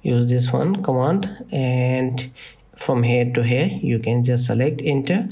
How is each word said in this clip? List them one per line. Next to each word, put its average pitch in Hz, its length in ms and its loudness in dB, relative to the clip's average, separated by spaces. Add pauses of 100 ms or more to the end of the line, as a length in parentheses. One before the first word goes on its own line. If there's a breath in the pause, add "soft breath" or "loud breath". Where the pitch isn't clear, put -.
use 120 300 2
this 123 200 2
one 165 320 0
command, 156 460 0 (240)
and 127 800 0 (460 loud breath)
from 123 240 0
here 123 320 2
to 120 80 0
here 123 240 2
you 117 320 -2
can 120 260 0
just 123 220 0
select 127 360 0
enter 151 500 0